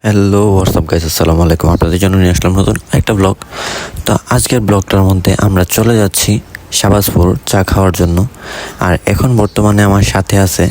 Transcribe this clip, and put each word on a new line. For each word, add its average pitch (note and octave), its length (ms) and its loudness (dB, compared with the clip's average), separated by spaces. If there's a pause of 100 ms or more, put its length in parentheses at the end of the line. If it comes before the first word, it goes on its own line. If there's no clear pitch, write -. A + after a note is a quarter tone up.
হ্যালো, G2+ 360 2 (140)
what's F#2 220 0
up E2 120 -2
guys? E2 200 -2
আসসালামু E2 360 0
আলাইকুম। D#2+ 280 0
আপনাদের E2+ 280 0
জন্য F#2+ 200 0
নিয়ে F2 120 2
আসলাম F#2 260 0
নতুন G#2+ 160 0 (220)
একটা - 200 0
ব্লগ। F#3+ 180 0 (680)
তো - 60 0 (220)
আজকের B2+ 340 0
ব্লগটার G2+ 400 0
মধ্যে F#2+ 240 2 (140)
আমরা F#2+ 160 2 (140)
চলে A#2 240 2
যাচ্ছি G2+ 300 -2 (480)
শাহবাজপুর G2+ 480 0 (240)
চা G2+ 100 0 (100)
খাওয়ার F#2+ 300 2
জন্য। E2+ 180 0 (680)
আর F2+ 80 0 (180)
এখন A#2 180 0 (100)
বর্তমানে G#2 480 0
আমার G2 240 2
সাথে F#2+ 240 0 (100)
আছে F2+ 240 -2